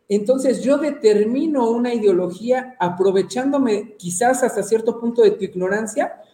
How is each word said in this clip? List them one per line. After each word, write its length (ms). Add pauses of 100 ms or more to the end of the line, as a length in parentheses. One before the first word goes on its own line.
entonces 560
yo 140
determino 920
una 220
ideología 840
aprovechándome 1160
quizás 460
hasta 180
cierto 380
punto 240
de 80
tu 120
ignorancia, 760 (120)